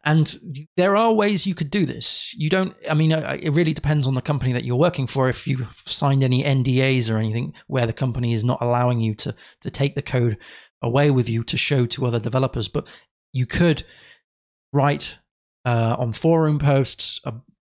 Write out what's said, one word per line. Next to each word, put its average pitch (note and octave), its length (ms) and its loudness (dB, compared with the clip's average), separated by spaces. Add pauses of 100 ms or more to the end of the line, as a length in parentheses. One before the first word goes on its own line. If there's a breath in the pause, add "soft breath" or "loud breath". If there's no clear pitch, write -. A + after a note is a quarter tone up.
And D3+ 640 0 (100)
there G3 200 2
are A3+ 160 4
ways G#3 340 2
you F#3 80 -2
could D3 160 -4
do F#3+ 160 0
this. - 480 -4
You D3+ 160 -2
don't, F#3+ 240 0 (160)
I D#3 40 2
mean, D#3 180 4
uh, D3+ 280 -2
it D#3 100 -4
really D#3+ 220 2
depends D3 360 0
on C3+ 60 0
the B2+ 60 -2
company C3 320 -2
that B2 120 -4
you're B2 100 -2
working C#3+ 320 0
for. C3 220 0
If - 180 -4
you've B2+ 280 -4
signed C3+ 500 0
any B2+ 200 2
N C3+ 200 2
D C3 180 2
As C3 260 2
or A2 100 0
anything A2+ 360 -4 (120)
where B2 200 -2
the A2+ 60 -2
company B2 400 -2
is A2 120 0
not B2 160 0
allowing A#2+ 400 2
you A2 160 0
to, - 180 -4 (260 loud breath)
to C3+ 100 -8
take C#3+ 240 -2
the C#3 80 -4
code A#2+ 360 0 (440 loud breath)
away C#3 280 2
with B2 180 2
you A2+ 160 -2
to - 120 -4
show B2+ 300 2
to B2+ 200 -2
other A#2 140 0
developers. B2 480 -2
But - 180 -6 (460 loud breath)
you B2+ 140 -2
could E3+ 360 2 (880 loud breath)
write, C#3+ 460 0 (460)
uh, A#2 340 2
on A#2+ 140 -2
forum D#3+ 480 2
posts, C#3 640 0
uh, A2+ 80 -6 (340)